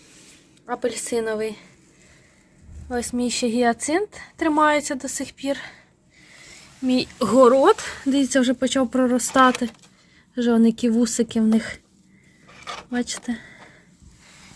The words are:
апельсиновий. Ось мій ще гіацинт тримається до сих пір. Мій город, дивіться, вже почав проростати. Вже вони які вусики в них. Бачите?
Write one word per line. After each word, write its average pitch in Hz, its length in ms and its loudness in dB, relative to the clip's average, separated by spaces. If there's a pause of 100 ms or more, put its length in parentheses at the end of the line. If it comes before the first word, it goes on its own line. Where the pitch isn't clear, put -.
(640)
апельсиновий. 226 920 -6 (1300)
Ось 240 240 -6
мій 247 160 -2
ще 240 180 -4
гіацинт 240 640 0 (260)
тримається 302 600 0
до 269 120 -10
сих - 240 -8
пір. 269 260 -6 (1200)
Мій 254 260 0 (120)
город, 262 640 6 (220)
дивіться, 269 360 2
вже 254 120 2
почав 254 380 -2
проростати. 254 760 2 (680)
Вже 240 140 0
вони 226 160 6
які 226 220 0
вусики 226 520 0
в 220 60 2
них. 220 320 0 (1120)
Бачите? 240 460 -6 (1200)